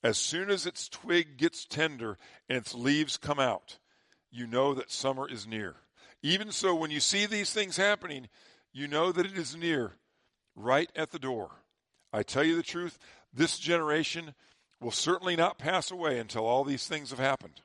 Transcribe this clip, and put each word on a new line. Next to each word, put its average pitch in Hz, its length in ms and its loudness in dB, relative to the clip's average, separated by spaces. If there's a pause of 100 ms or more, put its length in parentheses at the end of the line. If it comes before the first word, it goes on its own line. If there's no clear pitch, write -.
As 113 160 4
soon 185 320 -2
as 180 160 0
its - 240 -8
twig 156 480 0
gets 160 260 2
tender 131 540 -2 (320)
and 127 80 2
its - 160 -8
leaves 139 420 2
come 147 240 -2
out, 123 380 0 (520)
you 120 160 -8
know 131 280 4
that 135 160 -6
summer 135 380 -2
is 110 180 -10
near. 107 300 -6 (460)
Even 190 300 0
so, 185 220 2
when 160 160 -2
you 151 100 -2
see 202 240 2
these 208 280 -2
things 196 260 -2
happening, 180 500 0 (440)
you 139 140 -8
know 156 240 2
that 175 160 2
it 196 120 -6
is 147 180 -6
near, 160 400 0 (580)
right 131 400 2
at 156 180 -4
the 170 60 -10
door. 123 320 -6 (640)
I 107 100 0
tell 139 220 2
you 165 120 4
the 170 60 0
truth, 175 360 -6 (340)
this 151 260 2
generation 160 760 0 (460)
will 117 100 -4
certainly 180 440 0
not 131 240 2
pass 180 320 0
away 165 280 0
until 113 280 -2
all 127 160 4
these 139 240 -2
things 147 220 -6
have 127 100 -8
happened. 131 460 -2